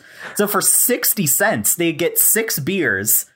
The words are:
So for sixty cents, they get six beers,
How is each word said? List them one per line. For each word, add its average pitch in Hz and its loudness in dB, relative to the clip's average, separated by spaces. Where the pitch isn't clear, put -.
So 208 2
for 202 0
sixty - 2
cents, 175 0
they 170 0
get 151 -2
six - 0
beers, 131 0